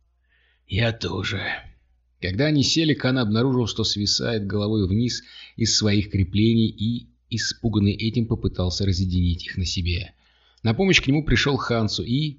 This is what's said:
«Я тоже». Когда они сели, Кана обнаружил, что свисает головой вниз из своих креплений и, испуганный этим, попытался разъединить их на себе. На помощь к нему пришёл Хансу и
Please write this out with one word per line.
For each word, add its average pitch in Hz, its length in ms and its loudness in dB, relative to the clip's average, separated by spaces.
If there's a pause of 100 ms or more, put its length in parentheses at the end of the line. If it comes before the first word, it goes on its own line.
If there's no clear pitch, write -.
(680)
«Я 110 240 0
тоже». 95 480 -6 (800)
Когда 104 280 0
они 147 160 4
сели, 160 320 2
Кана 131 260 0
обнаружил, 120 460 2
что - 160 -4
свисает 104 640 -2
головой 104 400 0
вниз 113 340 0 (340)
из - 220 0
своих 104 320 2
креплений 110 580 2
и, 113 420 -4 (200)
испуганный 104 640 0
этим, 113 320 -2
попытался 95 600 -2
разъединить 90 580 0
их - 100 -12
на 92 100 -2
себе. 87 480 -4 (500)
На 113 100 2
помощь 185 260 4
к - 60 -4
нему 143 180 2
пришёл 135 320 2
Хансу 113 480 0
и 143 360 -2